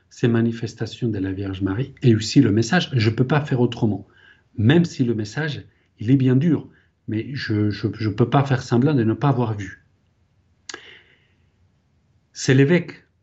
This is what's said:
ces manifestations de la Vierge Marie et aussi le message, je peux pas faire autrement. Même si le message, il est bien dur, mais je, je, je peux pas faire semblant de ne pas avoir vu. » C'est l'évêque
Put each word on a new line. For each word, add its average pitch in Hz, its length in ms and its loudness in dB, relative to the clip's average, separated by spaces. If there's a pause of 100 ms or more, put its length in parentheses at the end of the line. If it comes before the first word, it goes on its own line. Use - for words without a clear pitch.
(100)
ces - 180 -2
manifestations 117 800 -4
de 104 100 -4
la 95 140 -4
Vierge 98 280 -8
Marie 98 320 -4 (100)
et 117 120 6
aussi - 260 2
le 110 120 4
message, 117 400 0
je 110 180 2
peux 131 160 0
pas 147 140 0
faire 135 200 -4
autrement. 120 460 -2 (500)
Même 147 280 4
si 139 200 -4
le 117 100 -2
message, 113 500 -8 (360)
il 110 100 -2
est 135 60 6
bien 131 180 2
dur, 143 340 2 (380)
mais 113 280 -6
je, 104 360 -2
je, 101 240 -6
je 107 160 -4
peux 110 180 2
pas 139 160 2
faire 131 180 -2
semblant 135 320 0
de 120 100 0
ne 110 100 0
pas 143 140 -2
avoir 117 280 -2
vu. » 98 300 -14 (2500)
C'est - 200 0
l'évêque 143 520 2 (180)